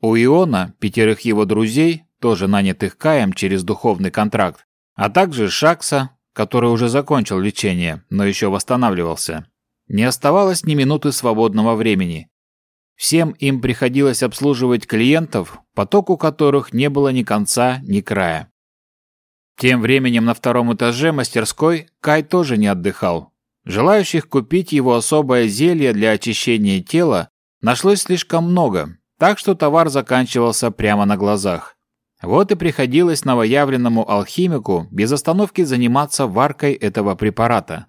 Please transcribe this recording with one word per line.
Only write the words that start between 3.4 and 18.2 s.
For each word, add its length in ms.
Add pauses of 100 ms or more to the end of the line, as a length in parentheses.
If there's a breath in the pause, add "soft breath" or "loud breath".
духовный 480
контракт, 560 (300)
а 120
также 400
Шакса, 680 (140)
который 360
уже 200
закончил 500
лечение, 720
но 160
еще 240
восстанавливался, 960 (400)
не 160
оставалось 600
ни 100
минуты 380
свободного 640
времени. 500 (680)
Всем 340
им 320
приходилось 600
обслуживать 640
клиентов, 720 (160)
потоку 440
которых 560
не 160
было 180
ни 140
конца, 600
ни 200
края. 500 (1040)